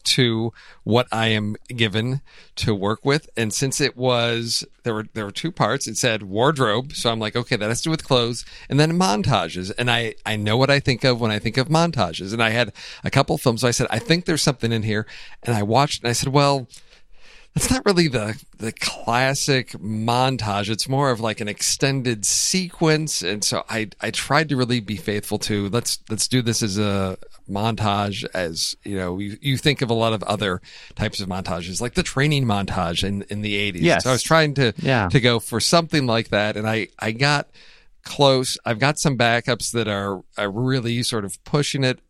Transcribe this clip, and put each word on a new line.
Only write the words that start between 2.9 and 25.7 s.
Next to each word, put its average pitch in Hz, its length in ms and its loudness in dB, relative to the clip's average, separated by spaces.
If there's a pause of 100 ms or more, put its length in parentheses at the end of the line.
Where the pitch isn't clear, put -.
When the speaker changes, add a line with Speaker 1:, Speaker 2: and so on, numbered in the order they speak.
Speaker 1:
with. 139 320 2
And 110 160 -2
since - 280 -2
it 135 160 0
was, 117 680 0 (200)
there 117 100 -2
were, 107 200 -4
there 110 100 -4
were 101 80 -8
two - 180 -6
parts, 127 380 0
it 110 100 -8
said 110 240 0
wardrobe. 123 680 2
So - 180 -2
I'm 113 80 -2
like, 107 160 -4
"Okay, 120 220 0
that 104 120 -2
has 117 120 0
to - 60 -6
do 160 40 0
with 160 140 -2
clothes," 120 400 2 (240)
and 135 100 2
then 156 180 6
montages. 107 800 2
And 120 140 0
I, 117 240 0 (100)
I 107 120 -2
know 104 200 0
what 135 140 4
I 143 80 4
think 131 240 0
of 123 180 2
when 113 120 0
I 104 80 -2
think 107 160 -4
of 131 100 2
montages. 127 680 2
And 113 80 -2
I 113 100 2
had 113 220 0 (300)
a - 80 -4
couple 139 280 2
films. 113 240 2
So 127 60 2
I 120 40 4
said, 120 180 0
"I 110 80 -2
think 165 280 0
there's 160 160 0
something 120 280 0
in 113 140 0
here." 107 200 0 (380)
And 117 140 0
I 104 80 0
watched 120 400 2
and 117 60 0
I - 20 0
said, - 160 -2
"Well, 139 400 2 (840)
that's - 180 0
not 262 120 2
really 175 240 0
the, 110 320 -4 (180)
the 110 140 -6
classic 131 1000 -2
montage. 110 1000 0
It's 113 180 -4
more 135 220 2
of, 113 100 -2
like, 110 200 -2
an 107 80 -4
extended 123 760 -2
sequence." 160 960 0
And 98 240 -2
so - 240 -2
I, 110 220 -4 (100)
I 107 120 -4
tried 151 380 2
to 139 60 0
really 123 240 0
be 104 160 -4
faithful 104 440 -4
to, 101 280 0
let's, 117 300 -2 (100)